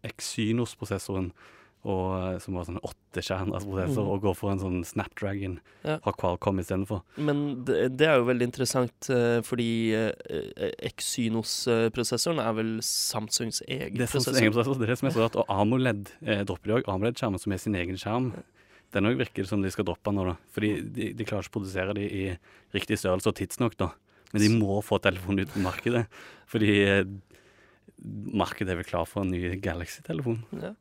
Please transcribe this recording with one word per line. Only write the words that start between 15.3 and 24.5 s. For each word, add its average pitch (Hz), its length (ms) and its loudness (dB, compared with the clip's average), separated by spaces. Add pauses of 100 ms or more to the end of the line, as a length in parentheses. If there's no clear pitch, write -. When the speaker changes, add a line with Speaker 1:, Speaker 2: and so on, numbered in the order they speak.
Speaker 1:
Og - 120 2
amoled, 104 640 2 (140)
eh, 101 200 0
dropper 95 220 -4
de 104 60 2 (100)
også. - 20 -6 (100)
amoled-skjermer 104 460 0
som 101 120 -2
er 95 60 0
sin 107 160 -2
egen 90 220 -2
skjerm. 117 380 -2
Speaker 2:
Ja. 175 80 -12 (500)
Speaker 1:
Den 101 120 2
også 127 140 4
virker 131 240 -2
det 95 60 -4
som 101 140 2
de 95 80 0
skal 104 140 -2
droppe 95 280 -2
nå 95 140 0
da, 87 100 0 (160)
fordi 104 300 0 (100)
de, 104 220 -4
de 113 100 -6
klarer 98 200 -4
ikke - 60 -14
å 107 120 -4
produsere 95 320 -2
de 101 80 -2
i 95 360 -4 (360)
riktig 101 240 0
størrelse 92 300 2
og 98 80 0
tidsnok - 400 -2
da. 90 140 0 (420)
Men 104 100 4
de 107 60 8
må 104 340 4